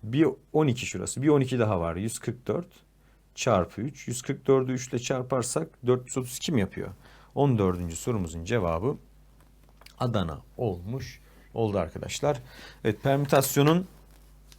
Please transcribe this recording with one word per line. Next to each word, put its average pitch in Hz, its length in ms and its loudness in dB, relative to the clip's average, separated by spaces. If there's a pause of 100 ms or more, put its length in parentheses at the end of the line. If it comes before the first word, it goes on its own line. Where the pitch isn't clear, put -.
Bir 135 240 4 (260)
on 156 140 4
iki 123 180 0
şurası. - 360 -6
Bir 139 60 2
on 147 140 6
iki 127 180 0
daha 107 200 2
var. 82 160 -2
Yüz 104 240 -6
kırk - 280 -8
dört. 160 200 -2 (760)
çarpı 98 400 2
üç. 139 260 -8
Yüz 123 140 -6
kırk - 260 -6
dördü 135 240 4
üç 127 180 -6
ile 127 100 -2
çarparsak 131 680 -2 (200)
dört 127 200 4
yüz - 100 -6
otuz 127 200 -6
iki - 140 -4
mi 127 100 4
yapıyor? 95 280 -4 (460)
On 135 220 4
dördüncü 87 380 0
sorumuzun 85 500 -4
cevabı 92 520 0 (1040)
Adana 98 420 -2 (160)
olmuş 110 600 -6 (340)
oldu 107 240 0
arkadaşlar. 95 640 -4 (420)
Evet, 110 200 -2
permütasyonun 143 840 4 (720)